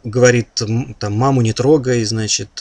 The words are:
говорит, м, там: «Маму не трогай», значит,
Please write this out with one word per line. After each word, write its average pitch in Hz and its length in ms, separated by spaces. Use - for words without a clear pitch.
говорит, 120 580
м, 113 360
там: 104 140
«Маму 127 300
не 113 100
трогай», 127 520
значит, 107 440